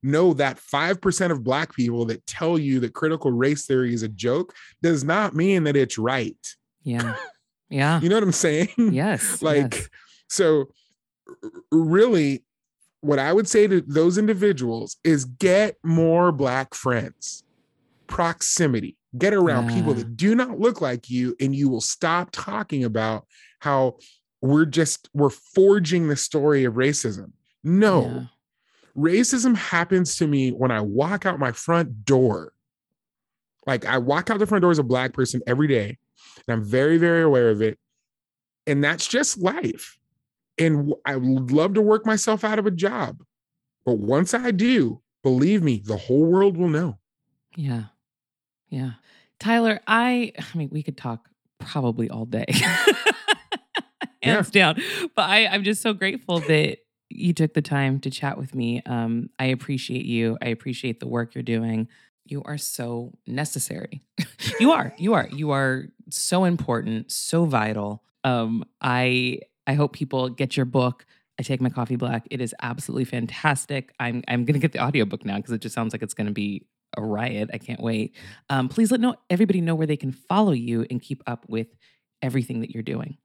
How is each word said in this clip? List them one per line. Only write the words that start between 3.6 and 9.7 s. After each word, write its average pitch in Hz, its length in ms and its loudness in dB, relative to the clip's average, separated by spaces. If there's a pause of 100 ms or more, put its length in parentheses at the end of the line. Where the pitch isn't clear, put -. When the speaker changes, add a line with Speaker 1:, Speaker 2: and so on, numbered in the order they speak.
Speaker 1:
theory 127 280 0
is 113 100 -4
a 110 60 -6
joke 120 440 -4 (280)
does 165 220 2
not 185 320 0
mean 180 300 2
that 143 100 2
it's 131 220 2
right. 120 400 -2 (460)
Speaker 2:
Yeah. 117 320 -4 (540)
Yeah. 147 300 2
Speaker 1:
<laughs> 151 40 -2
You 170 60 2
know 202 60 4
what 220 80 2
I'm 190 80 2
saying? 160 460 2
Speaker 2:
Yes, 185 680 0
Speaker 1:
Like, 143 320 2